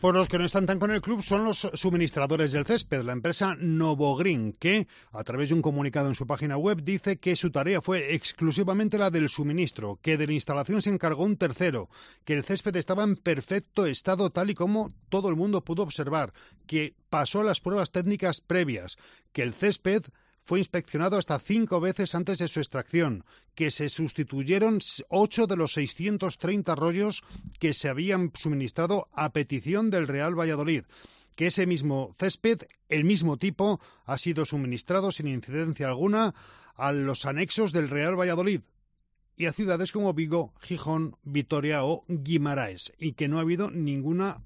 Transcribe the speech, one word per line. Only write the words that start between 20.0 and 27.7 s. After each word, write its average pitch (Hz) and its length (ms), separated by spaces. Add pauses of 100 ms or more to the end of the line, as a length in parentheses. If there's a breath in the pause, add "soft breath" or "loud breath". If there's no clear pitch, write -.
fue 180 140
inspeccionado 180 600
hasta 160 200
cinco 202 420
veces 180 360
antes 175 240
de 170 80
su 156 120
extracción, 139 640 (300 soft breath)
que 156 160
se 147 200
sustituyeron 160 880
s-, - 300
ocho 208 380
de 190 100
los 160 180
seiscientos 175 680
treinta 180 340
rollos 175 480 (380 loud breath)
que 151 160